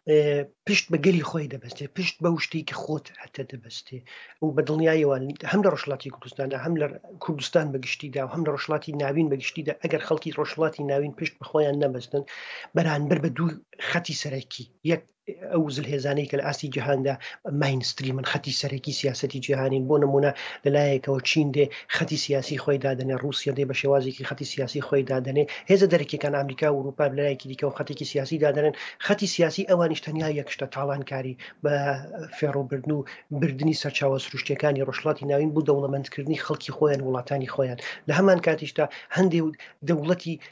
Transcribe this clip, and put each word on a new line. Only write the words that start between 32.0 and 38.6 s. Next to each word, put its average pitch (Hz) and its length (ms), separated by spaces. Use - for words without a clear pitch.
فێڕۆبردن 139 580
و 147 140
بردنی 147 500
سەرچاوە 139 380
سروشتیەکانی 135 680
ڕۆژهەڵاتی 143 400
ناوین 143 280
بۆ 156 80
دەوڵەمەندکردنی 139 760
خەڵکی - 340
خۆیان، 143 300
وڵاتانی 131 520
خۆیان. 123 260
لە 151 80
هەمان 185 260
کاتیشدا 156 460